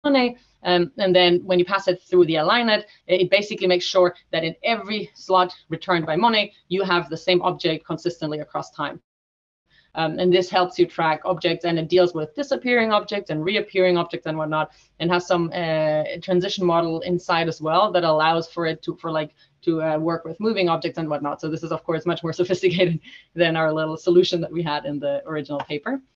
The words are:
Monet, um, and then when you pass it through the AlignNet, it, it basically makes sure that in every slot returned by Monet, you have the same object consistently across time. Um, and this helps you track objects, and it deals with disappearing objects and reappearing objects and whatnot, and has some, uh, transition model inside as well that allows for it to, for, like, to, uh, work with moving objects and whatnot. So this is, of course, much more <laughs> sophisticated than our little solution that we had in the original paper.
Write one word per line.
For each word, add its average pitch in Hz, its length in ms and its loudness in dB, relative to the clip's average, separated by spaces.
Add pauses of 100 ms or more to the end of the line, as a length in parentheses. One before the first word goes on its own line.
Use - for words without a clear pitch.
Monet, 254 340 2 (240)
um, 175 380 0
and 190 160 2
then 175 300 6
when 185 120 2
you 180 80 4
pass 190 220 -2
it 180 160 -2
through 180 220 6
the 160 100 0
AlignNet, 214 480 2 (240)
it, 180 140 2
it 185 100 2
basically 196 340 0
makes 180 200 2
sure 180 300 2 (160)
that 165 120 -2
in 165 200 -4
every 214 520 -2
slot 180 400 2 (140)
returned 165 360 -2
by 156 100 -2
Monet, 214 380 2 (140)
you 190 160 -2
have 175 260 0
the 160 80 -6
same 180 240 0
object 160 460 -4
consistently 160 520 -6
across 151 300 -10
time. - 320 -8 (920)
Um, 160 240 -2
and 180 120 4
this 180 200 2
helps - 260 0
you 175 80 4
track 160 400 -2
objects, 170 400 -2
and 170 140 0
it 160 100 -6
deals 180 240 4
with 156 220 -6
disappearing 247 580 0
objects 208 380 -2
and 156 120 -2
reappearing 185 540 2
objects 170 300 -4
and 156 100 -4
whatnot, 156 340 -2 (280)
and 170 120 -2
has 180 140 0
some, 170 260 0
uh, 156 520 0 (180)
transition 185 420 -2
model 165 380 0
inside 175 460 -2
as 160 120 -6
well 170 320 2
that 175 120 2
allows 160 440 2
for 170 200 -6
it 160 160 -6
to, 165 140 -6
for, 165 140 -8
like, 156 220 -4 (300)
to, 160 180 0
uh, 156 160 0
work 165 280 -2
with 160 140 -12
moving 202 300 0
objects 165 300 -2
and 156 100 -4
whatnot. 147 320 -4
So 156 80 -6
this 160 140 -6
is, 160 80 -8
of 156 120 -6
course, 160 220 -4
much 170 160 -2
more 165 120 -4
<laughs> - 80 -4
sophisticated 180 580 0 (340)
than 165 240 0
our 160 160 0
little 156 240 -4
solution 180 440 4
that 151 100 -8
we 165 100 -4
had 147 240 -4
in 143 140 -6
the 143 280 -4
original 147 320 -6
paper. 226 400 -6 (160)